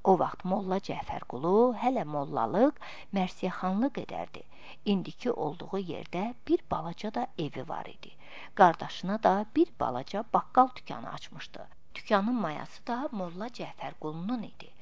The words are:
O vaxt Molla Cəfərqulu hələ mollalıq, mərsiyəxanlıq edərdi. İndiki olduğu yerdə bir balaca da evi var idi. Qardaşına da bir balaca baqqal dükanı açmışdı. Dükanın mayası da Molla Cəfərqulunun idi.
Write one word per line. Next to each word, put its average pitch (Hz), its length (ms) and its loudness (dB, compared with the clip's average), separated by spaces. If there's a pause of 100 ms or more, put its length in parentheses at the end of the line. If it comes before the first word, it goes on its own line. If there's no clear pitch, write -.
O 190 140 8
vaxt 139 260 0
Molla 185 340 0
Cəfərqulu 143 800 -2 (240)
hələ 240 240 2
mollalıq, 147 760 2 (340)
mərsiyəxanlıq 185 880 0
edərdi. - 400 -8 (400)
İndiki 202 500 0
olduğu 156 460 -4
yerdə 175 460 -4 (180)
bir 339 280 2
balaca 170 440 -4
da - 120 -2 (120)
evi 135 300 -4
var - 180 -6
idi. - 260 -12 (400)
Qardaşına 180 680 6
da 202 240 6 (100)
bir 330 180 6
balaca 127 580 -2
baqqal 247 440 8
dükanı - 360 -8
açmışdı. - 540 -10 (260)
Dükanın 214 420 2
mayası 160 520 -4
da 254 240 -2
Molla 190 380 -6
Cəfərqulunun 160 960 -6
idi. - 280 -12 (120)